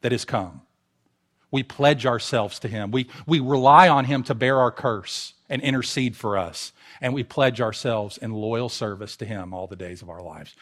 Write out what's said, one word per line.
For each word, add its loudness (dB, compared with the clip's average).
that 0
has -2
come. -4
We 0
pledge 2
ourselves -2
to -8
him. -6
We, -2
we 2
rely 8
on 4
him 0
to -2
bear 2
our 4
curse -6
and -4
intercede -2
for -4
us. -6
And -4
we -4
pledge 0
ourselves -4
in -8
loyal -4
service -8
to -12
him -10
all -10
the -14
days -14
of -16
our -16
lives, -18